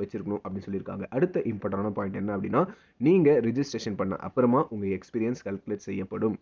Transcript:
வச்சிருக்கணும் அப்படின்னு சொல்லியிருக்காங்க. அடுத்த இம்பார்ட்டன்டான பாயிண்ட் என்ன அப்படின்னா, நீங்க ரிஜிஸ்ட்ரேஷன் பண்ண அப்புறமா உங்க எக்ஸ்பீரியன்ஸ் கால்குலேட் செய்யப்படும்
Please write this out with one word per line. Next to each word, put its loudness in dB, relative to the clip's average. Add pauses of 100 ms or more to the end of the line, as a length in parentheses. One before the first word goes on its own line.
வச்சிருக்கணும் -4
அப்படின்னு -8
சொல்லியிருக்காங்க. -6 (120)
அடுத்த 0
இம்பார்ட்டன்டான -2
பாயிண்ட் -4
என்ன -2
அப்படின்னா, 2 (460)
நீங்க 8 (100)
ரிஜிஸ்ட்ரேஷன் -2
பண்ண 0 (140)
அப்புறமா 4 (140)
உங்க -2 (120)
எக்ஸ்பீரியன்ஸ் -2
கால்குலேட் -6
செய்யப்படும் -2